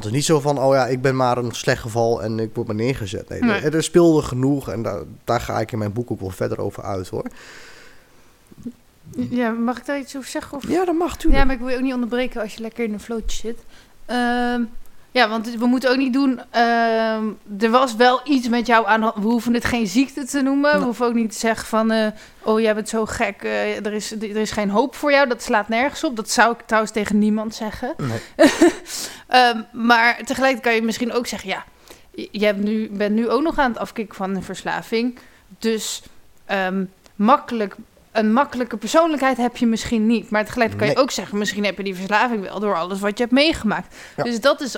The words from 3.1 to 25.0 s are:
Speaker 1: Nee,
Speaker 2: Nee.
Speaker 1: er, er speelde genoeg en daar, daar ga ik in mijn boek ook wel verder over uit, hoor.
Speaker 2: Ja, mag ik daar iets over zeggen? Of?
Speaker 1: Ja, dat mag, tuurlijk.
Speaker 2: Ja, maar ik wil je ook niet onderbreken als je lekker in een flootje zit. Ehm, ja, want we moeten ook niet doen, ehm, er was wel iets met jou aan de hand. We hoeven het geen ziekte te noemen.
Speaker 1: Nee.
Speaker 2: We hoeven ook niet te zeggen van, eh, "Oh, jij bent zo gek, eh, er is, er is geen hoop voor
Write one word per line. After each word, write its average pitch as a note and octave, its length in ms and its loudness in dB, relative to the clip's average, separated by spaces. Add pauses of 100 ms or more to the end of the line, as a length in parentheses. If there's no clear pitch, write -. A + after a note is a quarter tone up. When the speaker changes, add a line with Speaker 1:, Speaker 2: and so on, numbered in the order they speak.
Speaker 1:
Nee, F2+ 120 -8
Speaker 2:
Nee. A#3 200 2
Speaker 1:
er, D3+ 140 -2
er D#3 80 2
speelde E3 400 6
genoeg C3 480 0
en G#2+ 120 -6
daar, G2+ 200 -6 (220)
daar A#2 160 0
ga A2 200 -4
ik G#2+ 120 -4
in A2 60 -4
mijn G#2 140 -2
boek A#2 180 -6
ook A2 100 -6
wel F#2+ 100 -6
verder A2+ 300 -4
over G2+ 220 -6
uit, F#2+ 260 -6
hoor. A2 160 -8 (2000)
Speaker 2:
Ja, B3 200 0
mag A#3 280 -2
ik - 80 -14
daar C#4+ 120 -4
iets C4+ 180 -12
over B3+ 140 -10
zeggen? D4+ 260 -8
Of? - 120 -10
Speaker 1:
Ja, F4+ 160 0
dat F4 100 0
mag, E4 220 -2
tuurlijk. D4 240 6
Speaker 2:
Ja, C4+ 60 8
maar C4 80 4
ik A#3 60 -6
wil B3+ 100 -6
je B3 60 0
ook B3+ 60 -2
niet C4 120 -2
onderbreken A#3+ 460 -2
als G#3+ 140 -6
je - 60 -16
lekker A3+ 240 -6
in G#3+ 80 -4
een G3+ 80 -8
flootje - 360 -4
zit. A#3 220 -4 (480)
Ehm, A#3+ 560 0 (480)
ja, A#3+ 180 4
want A3+ 260 -6
we A#3 120 0
moeten B3+ 240 2
ook C4 60 4
niet C4 160 0
doen, C4+ 280 2 (100)
ehm, A3+ 720 2 (360)
er A3+ 100 4
was B3 260 4
wel B3 280 6
iets B3+ 240 0
met A#3 180 0
jou A3+ 200 6
aan A3 140 4
de A3 60 2
hand. A3+ 180 -2
We A3 60 2
hoeven A#3+ 240 2
het A#3 100 0
geen A#3 220 0
ziekte B3+ 380 0
te C#4 180 -2
noemen. C#4 280 2
Speaker 1:
Nee. D4 80 4
Speaker 2:
We C#4+ 60 2
hoeven A#3+ 220 0
ook A#3+ 80 0
niet A3+ 180 0
te - 60 -12
zeggen A3+ 280 -2
van, A3 240 2
eh, A3 160 2 (360)
"Oh, A3 180 2
jij G#3+ 140 4
bent G#3+ 140 -4
zo A3 180 -2
gek, G3+ 360 -4
eh, G#3 440 -2
er G#3 60 -4
is, G#3+ 200 -6
er G#3+ 240 -8
is G#3+ 140 -2
geen G#3 200 -2
hoop B3 240 0
voor D4 180 -2